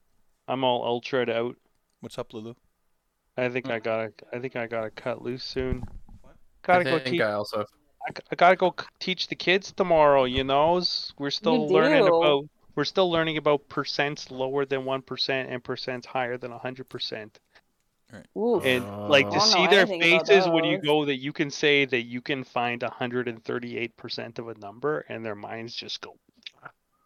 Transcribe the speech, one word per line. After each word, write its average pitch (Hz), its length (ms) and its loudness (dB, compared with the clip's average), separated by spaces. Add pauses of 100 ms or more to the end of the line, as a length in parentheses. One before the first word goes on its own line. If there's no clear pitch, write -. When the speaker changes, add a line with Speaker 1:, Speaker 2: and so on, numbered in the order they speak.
(480)
Speaker 1:
I'm 131 160 -2
all 120 360 0
ultra'd 123 280 -2
out. 117 280 -4 (440)
Speaker 2:
What's - 180 -14
up, 123 140 -12
Lulu? 113 220 -12 (840)
Speaker 1:
I 123 140 -2
think 123 160 -6
Speaker 2:
Hmm. 127 60 -6
Speaker 1:
I 113 80 -4
gotta, 110 320 -4 (200)
I 123 60 -8
think 127 180 -10
I 117 100 -6
gotta 113 240 -6
cut 117 320 -8
loose 123 220 -8
soon. 127 380 -4 (420)
Speaker 3:
I - 60 -20 (320)
Speaker 1:
Gotta 180 220 4
go 131 140 2
Speaker 3:
think 131 180 -4
Speaker 1:
teach, - 40 0
Speaker 3:
I 107 120 2
also 104 260 -4
have 104 80 -2 (420)
Speaker 1:
I - 40 -8
g-, - 180 -14
I 156 60 -4
gotta 180 200 8
go 180 220 2
c-, - 80 -10 (120)
teach - 300 -6
the 156 60 -6
kids 190 380 0
tomorrow, 151 520 6
you 131 200 0
know? 151 340 4
S-, - 400 -4
we're - 120 -4
still 247 240 0 (140)
Speaker 4:
You 185 60 4
Speaker 1:
learning 196 320 6
Speaker 4:
do. 170 100 6
Speaker 1:
about, 151 280 4 (320)
we're 147 80 0
still 180 260 2
learning 160 260 0
about 147 320 2
percents 147 640 -4
lower 131 340 -2
than 135 200 -4
one 131 180 -4
percent 131 480 -4
and 123 120 -8
percents 127 440 -8
higher 123 320 -4
than 123 140 -12
a 117 60 -14
hundred 131 300 -10
percent. 110 500 -10 (760)
Speaker 2:
Right. 104 140 -18 (100)
Speaker 4:
Ooh. 214 240 0
Speaker 1:
And, 127 240 2
Speaker 3:
Oh. 101 240 -8
Speaker 1:
like, 139 200 6
to - 80 -4
Speaker 4:
I - 40 4
don't 208 80 4
Speaker 1:
see 180 160 4
Speaker 4:
know 190 60 4
Speaker 1:
their 202 120 8
Speaker 4:
anything 170 320 2
about 160 140 2
Speaker 1:
faces 190 200 8
when 160 160 2
you 175 140 0
Speaker 4:
those. 151 80 -6
Speaker 1:
go 151 200 4
that 139 100 0
you 135 160 -6
can 143 180 -2
say 143 340 4
that 127 180 -2
you 120 200 -8
can 131 220 -4
find 120 400 -4
a 113 60 -4
hundred 123 380 -4
and 113 160 -12
thirty-eight 120 520 -6
percent 117 420 -10
of 117 100 -10
a 113 60 -12
number, 120 540 -6
and 113 180 -10
their 107 80 -6
minds 110 400 -12
just - 260 -12
go. - 140 -16 (920)